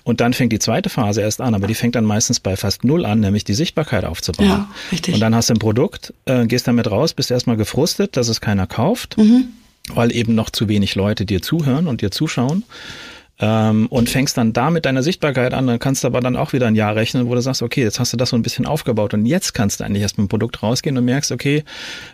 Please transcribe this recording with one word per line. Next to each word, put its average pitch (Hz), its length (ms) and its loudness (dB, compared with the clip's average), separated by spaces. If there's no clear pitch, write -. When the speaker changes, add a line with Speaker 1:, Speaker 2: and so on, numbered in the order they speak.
Speaker 1:
und 117 160 0
dann 120 120 2
fängt 120 200 0
die 107 80 0
zweite 160 300 -2
Phase 104 320 0
erst 107 180 -2
an, 123 140 0
aber 98 120 0
die 110 80 -2
fängt 120 220 0
dann 113 80 2
meistens 107 340 0
bei 95 180 -2
fast - 280 -2
null 156 200 2
an, 107 160 2
nämlich 104 240 2
die 101 100 -2
Sichtbarkeit 147 500 -2
aufzubauen. - 440 -2
Speaker 2:
Ja, - 200 0
richtig. 175 220 -2
Speaker 1:
Und 107 60 2
dann 113 140 4
hast 113 160 2
du 120 40 4
ein 110 40 2
Produkt, 110 540 0
äh, 127 200 2
gehst 123 220 0
damit 117 200 2
raus, 113 260 0
bist - 180 -4
erstmal 123 240 2
gefrustet, 127 600 0
dass 139 120 2
es - 120 -2
keiner 202 280 0
kauft, - 500 -2
Speaker 2:
Mhm. 240 300 6
Speaker 1:
weil 120 220 2
eben 113 220 2
noch 110 140 0
zu - 180 -2
wenig 104 260 0
Leute 101 320 0
dir 95 160 0
zuhören 160 460 0
und 117 120 -4
dir 101 120 -2
zuschauen. 156 500 -2
Ähm, 110 460 2
und 120 240 0
fängst 135 260 -2
dann 113 160 2
da 123 180 0
mit 165 140 0
deiner 131 200 0
Sichtbarkeit 135 500 0
an, 131 140 0
dann 117 100 0
kannst 135 240 -2
du 139 60 0
aber 123 120 0
dann 127 160 0
auch - 160 -2
wieder 127 140 2
ein 110 80 4
Jahr 107 220 2
rechnen, 120 320 0
wo 123 80 0
du 123 40 2
sagst, 127 220 -2
okay, 120 200 -2
jetzt 107 180 0
hast 120 120 0
du 120 40 -4
das 123 140 0
so 123 60 0
ein 113 60 2
bisschen - 240 -4
aufgebaut 113 480 -2
und 107 120 2
jetzt 165 280 0
kannst 101 240 0
du - 60 -8
eigentlich 101 180 -2
erst 101 160 -2
mit 104 80 0
dem - 20 -10
Produkt 113 340 -4
rausgehen 127 360 0
und 123 60 2
merkst, 127 260 0
okay, 143 320 0